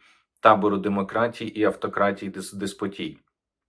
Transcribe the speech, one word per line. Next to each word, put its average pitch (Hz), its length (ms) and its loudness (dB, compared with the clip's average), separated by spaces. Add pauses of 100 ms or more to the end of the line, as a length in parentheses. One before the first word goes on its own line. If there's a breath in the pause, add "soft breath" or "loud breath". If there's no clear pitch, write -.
(400 soft breath)
табору 101 380 6
демократії 107 840 -2
і 107 40 2
автократії, 101 680 0
дес-, 95 220 -10
деспотії. 95 680 -8 (500)